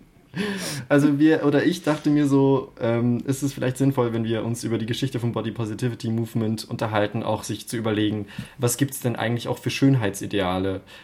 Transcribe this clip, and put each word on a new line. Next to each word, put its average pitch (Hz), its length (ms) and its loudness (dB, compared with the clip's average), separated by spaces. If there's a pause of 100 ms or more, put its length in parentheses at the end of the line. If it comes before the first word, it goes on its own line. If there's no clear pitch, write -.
(920)
Also 143 280 4
wir, 156 280 6
oder 143 180 4
ich 175 180 2
dachte 151 280 0
mir 147 160 4
so, 139 520 4
ähm, 120 480 0
ist 135 160 -2
es 139 120 -2
vielleicht 127 240 -2
sinnvoll, 135 340 2
wenn 113 120 -2
wir 113 200 -2
uns 117 200 -4
über 113 120 0
die 110 80 -4
Geschichte 120 340 -2
vom 117 140 -2
Body 110 180 -4
Positivity 113 600 -4
Movement 113 580 -2
unterhalten, 110 540 -2
auch 107 200 -2
sich - 260 -8
zu 123 100 -4
überlegen, 107 480 0 (320)
was 120 180 0
gibt's - 240 -2
denn 120 160 -2
eigentlich 113 320 -2
auch 127 100 -4
für - 120 -4
Schönheitsideale 98 1120 0 (220)